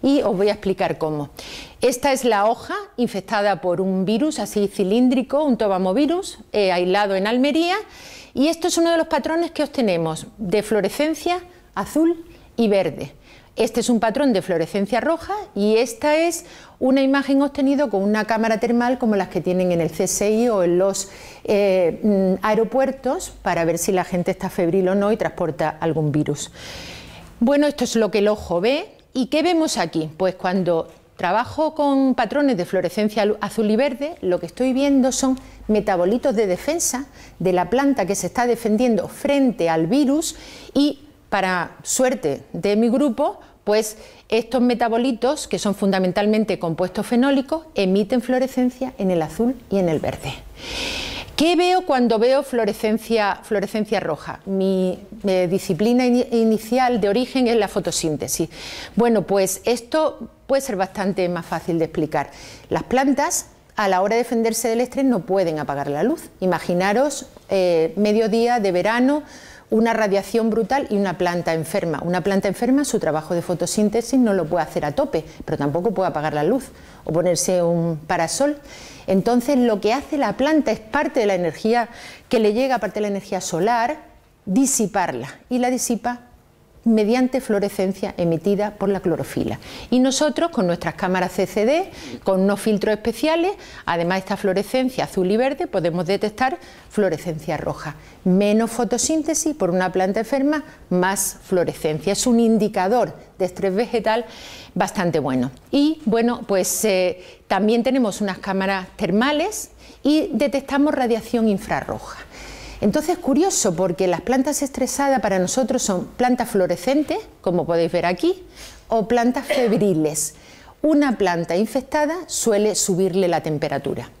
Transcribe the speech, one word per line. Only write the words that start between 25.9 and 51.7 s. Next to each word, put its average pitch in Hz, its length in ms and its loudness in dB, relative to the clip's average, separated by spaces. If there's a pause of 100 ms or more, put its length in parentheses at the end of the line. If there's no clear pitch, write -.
virus. 147 400 -2 (880)
Bueno, 285 280 4
esto 285 180 -2
es - 100 -4
lo 214 160 2
que 220 60 0
el 202 100 4
ojo 208 320 0
ve. 277 300 0 (240)
¿Y 254 140 0
qué 302 160 2
vemos 320 340 2
aquí? 165 400 -2
Pues 185 180 0
cuando 180 540 0 (260)
trabajo 240 580 0
con 269 420 2
patrones 262 420 2
de 170 80 -2
fluorescencia 208 580 0
alu-, 208 160 2
azul 208 320 0
y 220 60 2
verde, 285 420 -2
lo 180 220 -2
que 170 60 -10
estoy 254 260 -2
viendo 269 400 4
son 262 260 0 (300)
metabolitos 208 640 2
de 220 100 2
defensa 269 600 -2 (340)
de 180 140 2
la 175 160 0
planta 262 360 2
que 196 100 -2
se 180 120 -4
está 240 180 0
defendiendo 226 640 0
frente 262 600 0
al 160 180 2
virus 277 480 2 (380)
y, 285 260 2 (300)
para 185 520 -2
suerte 220 640 -2 (100)
de 196 220 0
mi 226 140 4
grupo, 277 500 0 (240)
pues 214 340 0 (320)
estos 226 320 0
metabolitos, 240 840 0
que 196 100 -2
son 196 160 0
fundamentalmente 196 840 0
compuestos 180 480 -4
fenólicos, 269 640 0
emiten 202 480 2
fluorescencia 254 760 -2
en 190 100 0
el 175 120 2
azul 220 340 0 (160)
y 196 80 2
en 180 100 2
el 156 100 2
verde. - 340 -6 (1000)
¿Qué 330 220 4
veo 359 280 4